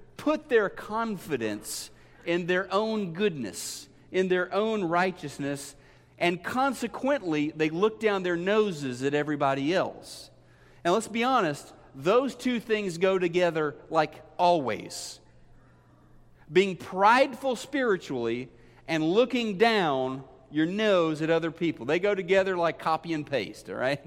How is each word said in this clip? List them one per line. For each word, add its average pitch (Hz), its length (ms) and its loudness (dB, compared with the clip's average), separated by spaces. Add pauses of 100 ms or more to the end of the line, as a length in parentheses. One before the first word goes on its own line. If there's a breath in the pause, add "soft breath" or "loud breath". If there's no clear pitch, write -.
(160)
put 311 320 -2
their 220 220 4
confidence 160 1200 -6 (360 soft breath)
in 175 200 -2
their 185 280 -2
own 214 380 0
goodness, 156 760 -6 (200 soft breath)
in 185 200 0
their 180 240 0
own 214 320 0
righteousness, 151 880 -2 (420 soft breath)
and 175 240 0
consequently, 233 1120 -2
they 156 160 0
look 208 300 0
down 202 240 0
their 175 140 0
noses 170 680 0
at 139 100 0
everybody 147 600 0
else. - 560 -4 (560 soft breath)
And 175 80 4
let's 220 160 0
be 226 140 -2
honest, 220 500 0 (200)
those 208 420 2
two 240 260 -2
things 202 360 -2
go 190 220 4
together, 165 560 0 (140)
like, - 320 0 (160)
always. 135 840 0 (1300 soft breath)
Being 185 260 4
prideful 240 800 2
spiritually 131 880 -2 (400 soft breath)
and 160 160 0
looking 220 540 2
down 139 680 2 (280)
your 156 160 2
nose 180 560 2
at 160 80 2
other 165 180 2
people. 156 380 -4
They 160 100 2
go 202 160 2
together 190 420 2
like 165 220 0
copy 160 360 -2
and 151 120 -4
paste, - 440 -6
all 95 60 -6
right? 131 320 -2